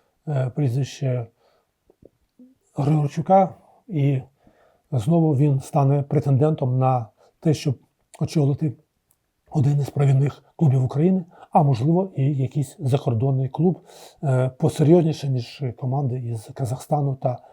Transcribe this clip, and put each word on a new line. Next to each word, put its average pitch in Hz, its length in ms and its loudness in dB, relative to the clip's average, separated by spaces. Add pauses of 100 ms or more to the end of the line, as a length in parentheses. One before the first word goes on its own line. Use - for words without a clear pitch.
(280)
е, 131 280 -4
прізвище 127 720 -4 (1500)
Григорчука, 151 800 0 (320)
і 139 340 0 (680)
знову 156 440 2
він 135 240 2
стане 139 440 0
претендентом 139 760 0
на 127 280 0 (320)
те, 160 140 2
щоб 135 220 -2 (460)
очолити 147 520 0 (800)
один 143 280 2
із 135 100 -4
провідних 139 540 0 (120)
клубів 135 300 2
України, 170 400 0 (260)
а 180 120 4
можливо 156 520 0
і 139 200 0
якийсь 135 440 -4
закордонний 131 720 0
клуб, 165 300 0 (440)
е, 131 360 0
посерйозніше, 156 720 2
ніж 127 340 -6 (140)
команди 131 420 -4
із 117 340 -10
Казахстану 135 680 -4
та 123 160 -4 (160)